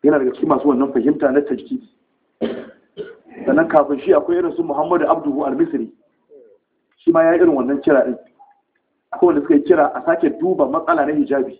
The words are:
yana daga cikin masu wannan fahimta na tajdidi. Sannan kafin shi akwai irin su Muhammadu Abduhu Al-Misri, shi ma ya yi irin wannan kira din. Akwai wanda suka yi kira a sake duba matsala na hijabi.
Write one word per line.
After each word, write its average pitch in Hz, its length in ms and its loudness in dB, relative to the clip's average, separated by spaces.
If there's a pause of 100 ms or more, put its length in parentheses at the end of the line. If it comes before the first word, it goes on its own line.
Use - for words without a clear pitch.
yana 147 160 4
daga 127 120 -2
cikin - 180 -4
masu 139 180 2
wannan 135 260 0
fahimta 131 380 0
na 143 100 2
tajdidi. - 480 -8 (1600)
Sannan 160 220 0
kafin 143 320 0
shi 190 140 2
akwai 170 240 0
irin 170 180 -4
su 170 80 -4
Muhammadu 156 460 -2
Abduhu 139 360 -2
Al-Misri, 131 460 -4 (1040)
shi - 140 0
ma 160 120 6
ya 165 100 4
yi 170 60 2
irin 165 160 4
wannan 135 260 -2
kira 139 240 4
din. 123 120 -6 (920)
Akwai - 220 2
wanda 147 80 0
suka - 140 0
yi 143 80 2
kira 156 320 2
a 123 100 -8
sake 165 240 0 (100)
duba 160 300 0
matsala 160 360 -2
na 151 80 -4
hijabi. 139 460 -2